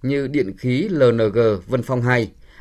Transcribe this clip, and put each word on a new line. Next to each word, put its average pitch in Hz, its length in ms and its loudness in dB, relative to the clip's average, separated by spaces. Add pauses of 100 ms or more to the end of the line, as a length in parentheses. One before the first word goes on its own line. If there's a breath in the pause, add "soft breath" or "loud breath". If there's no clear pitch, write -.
như 139 240 -2
điện 131 320 -2
khí 127 320 -2
L 156 120 2 (100)
N 117 40 0 (160)
G 110 60 0 (280)
Vân 123 160 -2
Phong 123 200 -4
hai 120 280 0 (300 soft breath)